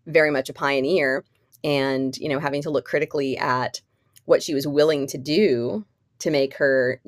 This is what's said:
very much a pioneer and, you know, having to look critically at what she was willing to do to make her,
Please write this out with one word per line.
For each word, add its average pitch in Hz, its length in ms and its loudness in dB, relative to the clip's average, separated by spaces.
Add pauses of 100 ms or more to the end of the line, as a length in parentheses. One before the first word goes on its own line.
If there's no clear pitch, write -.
very 156 240 4
much 135 180 -2
a 135 60 -12
pioneer 139 720 0 (400)
and, 135 520 0
you - 120 -8
know, 135 100 -2
having 143 240 -4
to 156 80 -6
look 139 160 -2
critically 143 500 -2
at 127 440 -2 (460)
what - 160 4
she 160 120 -6
was 139 120 -2
willing 147 420 2
to 147 100 -10
do 151 680 0 (360)
to 170 100 -2
make 139 240 2
her, 131 540 2